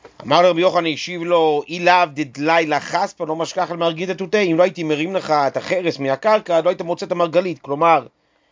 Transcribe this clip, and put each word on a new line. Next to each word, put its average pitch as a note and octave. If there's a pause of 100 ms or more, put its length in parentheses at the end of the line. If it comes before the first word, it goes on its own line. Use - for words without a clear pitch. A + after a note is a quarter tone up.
(260)
אמר D3+
לרבי F3
יוחנן, E3+
השיב E3+
לו, D#3+
"אי F3+
לאו F3
דדלאי D3+
לחספא E3+
לא D#3
משכח E3
על F3
מרגית E3
התותי", F#3
אם D#3+
לא F3
הייתי F3+
מרים D#3
לך D#3+
את C#3
החרס E3+
מהקרקע, E3
לא E3+
היית F#3
מוצא E3+
את E3
המרגלית. F3
כלומר, C#3+ (440)